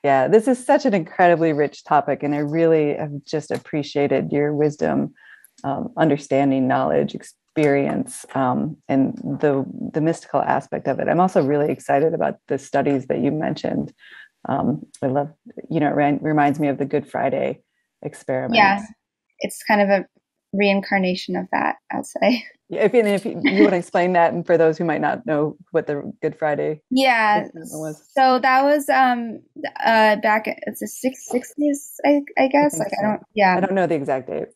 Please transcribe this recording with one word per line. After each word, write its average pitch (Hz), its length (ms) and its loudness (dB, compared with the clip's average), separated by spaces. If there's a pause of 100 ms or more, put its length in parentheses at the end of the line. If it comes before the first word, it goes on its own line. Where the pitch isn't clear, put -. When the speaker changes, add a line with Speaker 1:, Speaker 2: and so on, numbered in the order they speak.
Speaker 1:
Yeah, 135 260 4
this 220 200 4
is 247 160 0
such 285 220 2
an 214 80 2
incredibly 165 580 2
rich 143 320 -2
topic, 143 380 0
and 147 120 -2
I 143 40 -2
really 156 560 2
have 151 180 -6 (140)
just 151 240 -6
appreciated 143 800 -2
your 147 220 0
wisdom, 147 580 0 (500)
um, 139 360 -6
understanding, 139 680 2
knowledge, 131 480 0
experience, 143 1080 -2 (100)
um, 139 440 -2 (100)
and 131 300 0
the, 139 480 -2 (260)
the 156 80 -2
mystical 160 400 -2
aspect 139 480 -2
of 131 120 -2
it. - 80 -2
I'm 160 120 2
also 185 240 2
really 147 260 0
excited 143 440 0
about - 220 -2 (120)
the 139 80 -2
studies 139 520 -2
that 143 100 -2
you 147 120 0
mentioned. - 600 -4 (560)
Um, 139 380 -2 (160)
I 139 60 -2
love, 143 240 -2 (380)
you 160 100 0
know, 147 80 2
it - 60 -2
ren-, 147 280 0
reminds 147 360 0
me 147 100 0
of 135 100 -4
the 143 80 -2
Good 143 200 -4
Friday 135 540 -4 (400)
experiment. 135 540 -6
Speaker 2:
Yeah, 202 280 4 (580)
it's - 240 -10
kind 208 180 2
of 196 80 2
a 190 160 2 (480)
reincarnation 196 840 0
of 185 160 -6
that, - 240 -2 (160)
I'll - 120 -6
say. - 380 0 (280)
Speaker 1:
Yeah, 180 140 0
if, 208 100 2
and 220 140 4
if 196 160 0
you, 175 200 -8
you 202 200 4
wanna 190 120 4
explain 180 380 0
that, 170 180 4
and 165 140 -6
for 170 100 4
those 160 220 4
who 175 60 -4
might 156 160 -2
not - 260 -2
know 151 300 -2 (160)
what 160 160 -2
the 147 240 -6 (100)
Good 151 160 -4
Friday 151 520 -4
Speaker 2:
Yeah, 233 500 2
Speaker 1:
experiment 165 340 -14
was. 156 280 -10 (140)
Speaker 2:
so 262 220 4
that 262 260 2
was, 285 240 2
um, 247 540 0 (420)
uh, 220 320 4
back 220 320 0
at, - 140 -8
it's - 180 -10
the 208 80 -8
six-, - 400 -8
sixties, 285 680 -4 (100)
I, 285 160 4 (180)
I 269 100 2
guess. 294 320 2
Speaker 1:
I 214 40 -2
think 202 80 -6
Speaker 2:
Like, - 0 -
I 196 40 -4
Speaker 1:
so. 202 120 -4
Speaker 2:
don't, 208 140 -4 (120)
yeah. 185 220 4
Speaker 1:
I 180 40 0
don't 190 140 0
know 185 120 2
the 160 100 0
exact 135 320 -4
date. - 280 -6